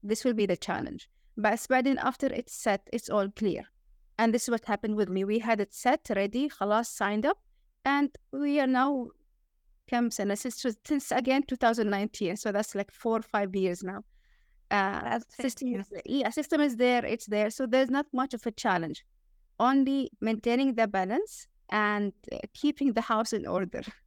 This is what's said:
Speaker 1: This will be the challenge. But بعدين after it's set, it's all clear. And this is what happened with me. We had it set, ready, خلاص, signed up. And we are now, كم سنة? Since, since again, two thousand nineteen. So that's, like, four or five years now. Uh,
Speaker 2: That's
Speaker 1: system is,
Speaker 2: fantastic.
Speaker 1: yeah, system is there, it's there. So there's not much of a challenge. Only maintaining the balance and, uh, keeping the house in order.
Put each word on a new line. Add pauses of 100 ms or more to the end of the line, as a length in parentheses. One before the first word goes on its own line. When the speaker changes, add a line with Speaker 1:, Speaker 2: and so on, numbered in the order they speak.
Speaker 1:
This
will
be
the
challenge. (300)
But (160)
بعدين
after
it's
set,
it's
all
clear. (560)
And
this
is
what
happened
with
me.
We
had
it
set,
ready,
خلاص,
signed
up. (480)
And (200)
we
are
now, (840)
كم
سنة?
Since,
since
again,
two
thousand
nineteen.
So
that's,
like,
four
or
five
years
now. (680)
Uh,
Speaker 2:
That's
Speaker 1:
system
is, (140)
Speaker 2:
fantastic.
Speaker 1:
yeah,
system
is
there,
it's
there.
So
there's
not
much
of
a
challenge. (540)
Only (100)
maintaining
the
balance (220)
and, (200)
uh, (160)
keeping
the
house
in
order. (240)